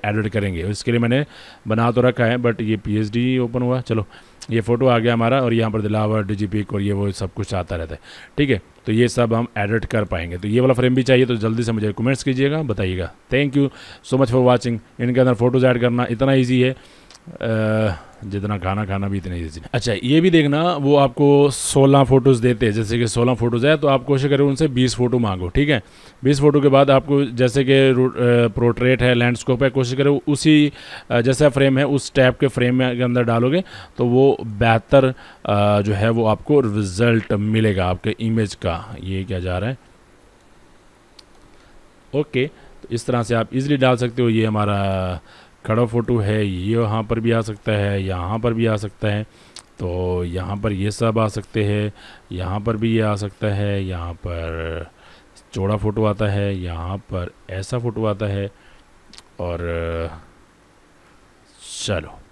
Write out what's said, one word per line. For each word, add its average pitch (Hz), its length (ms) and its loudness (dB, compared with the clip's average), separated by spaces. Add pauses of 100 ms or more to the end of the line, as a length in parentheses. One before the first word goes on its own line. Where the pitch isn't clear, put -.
एडिट 104 220 -2
करेंगे। 95 400 -4
इसके 104 240 -4
लिए 117 80 2
मैंने 120 260 0 (420)
बना 117 240 2
तो 117 100 2
रखा 123 240 2
है, 117 120 0
but 120 240 0
ये 107 160 0
पीएचडी 110 600 -2
ओपन 123 240 -2
हुआ। 123 200 -2
चलो, 110 240 -2 (460)
ये 113 100 0
फ़ोटो 120 260 2
आ 123 120 4
गया 120 140 2
हमारा 117 280 2
और 120 120 0
यहाँ 113 180 0
पर 110 100 -2
दिलावर, 107 420 -2
डिजिपिक 101 500 -4
और 101 80 -2
ये 101 120 0
वो 101 180 -2
सब 95 220 -8
कुछ - 200 -8
आता 90 220 -6
रहता 80 200 -8
है, - 60 -14 (360)
ठीक 143 120 2
है। 107 120 0 (240)
तो 110 60 -2
ये 117 160 4
सब 117 260 0
हम 117 140 0 (100)
एडिट 104 280 -2
कर 110 180 -2
पाएंगे। 87 340 -6
तो 95 100 -8
ये 110 120 2
वाला 131 140 4
फ्रेम 127 220 0
भी 131 80 2
चाहिए 127 220 4
तो 120 100 0
जल्दी 113 280 -2
से 113 80 -4
मुझे 107 220 -2
कमेंट्स 127 300 -2
कीजिएगा, 139 400 -2
बताइएगा। 92 500 -4 (200)
Thank 139 240 0
you 139 120 4 (400)
so 131 100 2
much 127 120 2
for 127 160 4
watching। 120 320 2 (220)
इनके 120 180 0
अंदर 127 140 4
फ़ोटोज़ 123 320 2
ऐड 123 160 2
करना 120 280 0
इतना 135 240 0
ईजी 127 280 2
है, 127 100 2
अ, 110 1200 -4 (300)
जितना 101 320 -4
खाना 95 280 -4
खाना 98 220 -4
भी 98 100 -4
इतना 90 180 -8
ईजी 82 240 -8
है। 78 140 -16
अच्छा, 117 200 -2 (100)
ये 143 180 2
भी 185 80 4
देखना, 160 460 2
वो 143 200 2
आपको 143 540 4
सोलह 139 540 4
फ़ोटोज़ 127 380 4
देते 120 240 2
हैं, 107 80 2
जैसे 113 260 -2
कि 120 80 0
सोलह 120 260 0
फ़ोटोज़ 117 340 0
है 156 100 4
तो 147 100 -2
आप 135 160 2
कोशिश 139 260 0
करें 139 160 4
उनसे 139 220 2
बीस 127 280 0
फ़ोटो 123 240 2
मांगो, 95 280 -2
ठीक 143 220 2
है। 139 140 0 (400)
बीस 139 160 4
फ़ोटो 147 220 4
के 143 60 6
बाद 135 220 6
आपको 139 360 2
जैसे 123 380 2
कि 135 280 4
रू-, 127 200 2
अ, - 40 -10 (320)
पोर्ट्रेट 120 560 0
है, 123 100 4
लैंडस्केप 120 500 0
है, 135 60 4
कोशिश 127 280 -2
करें 139 300 2
उसी, 147 460 4 (380)
अ, 120 100 2
जैसा 131 280 2
फ्रेम 131 280 2
है 143 100 2
उस 139 260 -2
टाइप 127 260 4
के 143 80 2
फ्रेम 123 280 0
में 127 220 0
के 123 60 -2
अंदर 123 200 0
डालोगे 123 400 0 (340)
तो 123 80 0
वो 127 360 4
बेहतर, 113 640 2
अ, 104 760 0
जो 101 120 -2
है 104 160 0
वो 113 160 0
आपको 110 340 2
रिजल्ट 107 720 0
मिलेगा 104 520 0
आपके 90 340 -4
इमेज 110 360 -2
का। - 480 -6
ये 95 200 -6
क्या 92 160 -6
जा 90 180 -4
रहा 101 120 -4
है? 131 80 -8 (2500)
ओके, 139 320 -2 (340)
तो - 100 -20
इस 113 140 -6
तरह 123 180 -2
से 113 120 -2
आप 113 180 -2
ईजीली 135 240 0
डाल 127 180 2
सकते 120 260 -2
हो। 120 80 2
ये 110 160 2
हमारा 98 760 -2 (460)
खड़ा 113 200 0
फ़ोटो 117 320 0
है, 107 300 0
ये 98 340 -2
यहाँ 110 220 -2
पर 113 160 -4
भी 113 120 0
आ 113 100 2
सकता 107 300 -6
है, 101 320 0
यहाँ 95 360 -4
पर 117 140 0
भी 113 120 0
आ 113 100 0
सकता 104 320 -6
है, 104 160 -2 (560)
तो 90 440 -4
यहाँ 90 340 -6
पर 104 140 -4
ये 101 200 -4
सब 113 280 -2
आ 110 80 2
सकते 104 360 -4
हैं, 104 300 -2 (380)
यहाँ 90 280 -6
पर 110 180 -4
भी 113 180 0
ये 113 60 2
आ 107 140 0
सकता 101 320 -6
है, 101 380 -2
यहाँ 85 280 -8
पर 82 720 -8 (680)
चौड़ा 101 240 -2
फ़ोटो 107 280 -2
आता 104 200 -2
है, 101 340 -2
यहाँ 87 380 -8
पर 90 340 -8 (180)
ऐसा 95 300 -6
फ़ोटो 113 260 -4
आता 104 200 -4
है 98 260 -4 (880)
और 87 200 -6 (2250)
चलो - 340 -6 (120)